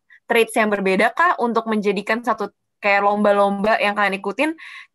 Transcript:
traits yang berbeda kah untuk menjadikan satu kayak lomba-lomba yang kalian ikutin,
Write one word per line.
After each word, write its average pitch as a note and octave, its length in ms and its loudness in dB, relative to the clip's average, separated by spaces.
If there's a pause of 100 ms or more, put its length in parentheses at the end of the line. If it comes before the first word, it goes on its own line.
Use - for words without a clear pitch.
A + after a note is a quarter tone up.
(260)
traits A3+ 320 0
yang G#3+ 160 2
berbeda G3 400 0
kah F4 240 2
untuk A3+ 320 -2
menjadikan G#3+ 560 -2
satu G#3+ 240 -4 (320)
kayak G3+ 240 2
lomba-lomba G3+ 720 2
yang G3+ 160 0
kalian G3+ 240 -2
ikutin, B3+ 400 -4 (380)